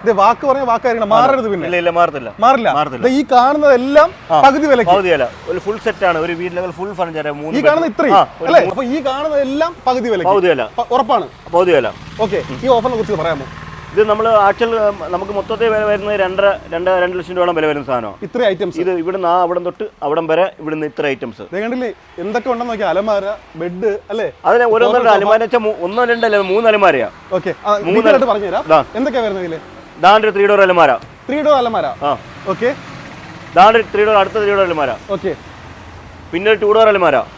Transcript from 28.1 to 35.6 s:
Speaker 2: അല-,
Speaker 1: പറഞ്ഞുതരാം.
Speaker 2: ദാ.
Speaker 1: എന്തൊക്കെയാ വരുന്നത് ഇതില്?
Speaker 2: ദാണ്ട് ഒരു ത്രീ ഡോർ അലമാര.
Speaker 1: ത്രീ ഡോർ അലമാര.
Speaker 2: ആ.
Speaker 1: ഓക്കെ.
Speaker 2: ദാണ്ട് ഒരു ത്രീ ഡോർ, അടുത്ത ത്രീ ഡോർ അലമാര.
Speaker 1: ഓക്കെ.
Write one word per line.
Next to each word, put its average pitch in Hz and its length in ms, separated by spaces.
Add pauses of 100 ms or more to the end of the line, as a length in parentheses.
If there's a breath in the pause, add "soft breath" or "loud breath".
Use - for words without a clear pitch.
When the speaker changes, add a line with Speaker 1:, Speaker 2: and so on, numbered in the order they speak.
Speaker 2:
അല-, 233 80
Speaker 1:
പറഞ്ഞുതരാം. 208 360
Speaker 2:
ദാ. 156 140 (120)
Speaker 1:
എന്തൊക്കെയാ 240 280
വരുന്നത് 190 220
ഇതില്? 160 340 (220)
Speaker 2:
ദാണ്ട് 208 260
ഒരു 208 60
ത്രീ 202 120
ഡോർ 202 160
അലമാര. 180 340
Speaker 1:
ത്രീ - 460
ഡോർ 294 120
അലമാര. 233 320
Speaker 2:
ആ. 143 320 (300)
Speaker 1:
ഓക്കെ. 220 280 (800)
Speaker 2:
ദാണ്ട് 208 220
ഒരു 226 60 (120)
ത്രീ 208 100
ഡോർ, 220 100
അടുത്ത 196 180
ത്രീ 208 160
ഡോർ 202 100
അലമാര. 165 300 (220)
Speaker 1:
ഓക്കെ. 180 240 (960)